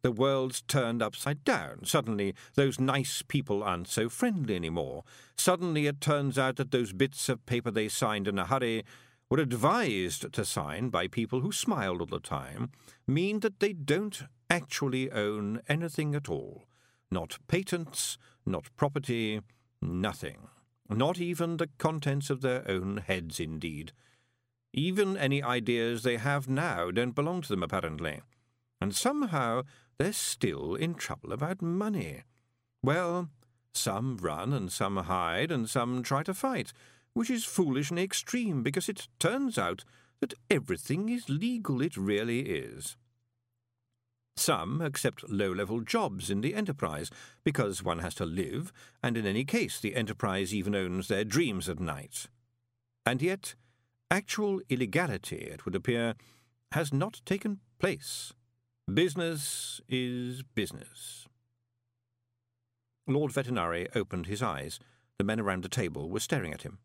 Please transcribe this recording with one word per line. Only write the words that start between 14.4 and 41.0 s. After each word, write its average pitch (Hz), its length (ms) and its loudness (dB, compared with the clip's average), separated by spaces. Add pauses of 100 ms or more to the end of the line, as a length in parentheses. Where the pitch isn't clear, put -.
actually 131 600 2
own 104 560 0
anything 151 480 0
at 143 140 -2
all. 67 360 -4 (460)
Not 85 280 -4 (100)
patents, 175 680 -2 (260)
not 92 320 -2
property, 117 640 0 (420)
nothing. 85 680 -2 (400)
Not 139 300 2
even 170 380 -2
the 165 220 -2
contents 143 520 0
of 131 120 0
their 127 280 0
own 95 280 0
heads, 90 420 -2
indeed. 80 520 -6 (800)
Even 190 440 2
any 139 260 2
ideas 120 640 0
they 120 140 2
have 139 300 0
now 131 440 0
don't 120 220 0
belong 165 280 0
to 143 60 -10
them, 92 160 0
apparently. 78 560 -2 (600)
And 190 140 -2
somehow 160 680 2 (360)
they're 180 140 2
still 80 640 -2
in 165 180 -2
trouble - 380 -8
about 156 300 -4
money. 170 600 -2 (600)
Well, 170 480 2 (440)
some 113 440 0
run 87 340 -2
and 98 180 0
some 98 280 0
hide 90 520 0
and 117 180 0
some 123 360 0
try 139 180 0
to 190 120 -4
fight, 247 380 -2 (420)
which 233 160 0
is 233 140 0
foolish 143 460 2
in 170 60 -2
the 175 60 0
extreme, 196 600 0
because 143 260 0
it 202 200 -6 (100)
turns 247 380 2
out 90 280 0 (360)
that - 140 -2 (160)
everything 147 580 0